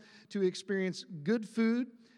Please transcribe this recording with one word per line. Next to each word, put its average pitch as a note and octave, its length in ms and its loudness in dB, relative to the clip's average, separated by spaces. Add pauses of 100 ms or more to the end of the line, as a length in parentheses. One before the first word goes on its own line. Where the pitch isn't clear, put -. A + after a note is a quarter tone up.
(300)
to G3 140 0
experience F#3 640 -2 (180)
good G#3+ 240 0
food, A#3 400 2 (300)